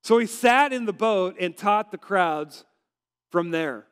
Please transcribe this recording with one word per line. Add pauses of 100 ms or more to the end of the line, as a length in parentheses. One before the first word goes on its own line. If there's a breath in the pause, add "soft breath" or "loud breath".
So
he
sat
in
the
boat
and
taught
the
crowds (680)
from
there.